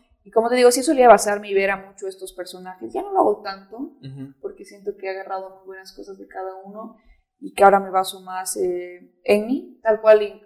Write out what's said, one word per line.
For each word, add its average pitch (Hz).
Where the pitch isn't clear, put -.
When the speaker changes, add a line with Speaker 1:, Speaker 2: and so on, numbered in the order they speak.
Speaker 1:
Y 202
como 226
te 247
digo, 247
sí 254
solía 262
basarme 208
y 196
ver 196
a 196
mucho 190
estos 190
personajes, -
ya -
no 403
lo 381
hago 208
tanto, 196
Speaker 2:
Ujú. 139
Speaker 1:
porque -
siento 202
que 190
he 190
agarrado 190
muy 190
buenas 190
cosas 196
de 196
cada 190
uno, 214
y 190
que 202
ahora 196
me 190
baso 190
más, 185
eh, 180
en 208
mí, 277
tal 220
cual 214
en, 208